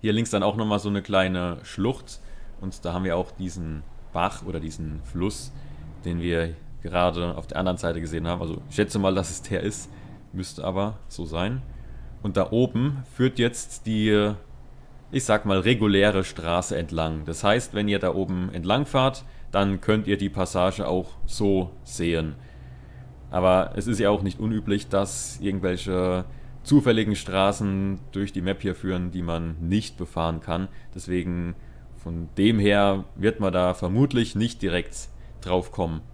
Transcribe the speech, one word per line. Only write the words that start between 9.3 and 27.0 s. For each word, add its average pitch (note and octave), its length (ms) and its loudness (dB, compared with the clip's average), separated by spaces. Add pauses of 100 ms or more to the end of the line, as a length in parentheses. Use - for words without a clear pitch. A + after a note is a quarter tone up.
es - 120 -8
der F#2 180 -2
ist. G2+ 300 -6 (420)
Müsste F2+ 320 -8
aber G2+ 340 -2 (100)
so - 160 -8
sein. F2+ 380 -2 (600)
Und G2 140 -2
da G2 140 2
oben B2+ 520 2 (120)
führt B2+ 240 2
jetzt - 480 -2
die, G#2+ 460 4 (800)
ich C3 140 0
sag G#2+ 220 4
mal, G2 140 4
reguläre G2+ 640 6
Straße E2+ 520 -2
entlang. D#2+ 480 -2
Das D#2+ 180 -6
heißt, G#2+ 320 2
wenn G#2 140 0
ihr G2+ 100 2
da F#2 160 2
oben F#2 380 0
entlang G2 340 0
fahrt, C3+ 380 2 (260)
dann G2 300 2
könnt G#2+ 260 2
ihr G2 100 4
die G2 120 0
Passage F#2 580 0
auch F2+ 240 0 (160)
so F#2+ 440 2 (120)
sehen. D#2+ 520 0 (960)
Aber F#2 460 6
es G2+ 100 -2
ist A2+ 120 0
ja G#2 120 6
auch G#2 120 4
nicht F#2+ 160 -2
unüblich, G#2+ 500 0
dass - 520 -2
irgendwelche F#2 840 0 (380)
zufälligen A2 540 6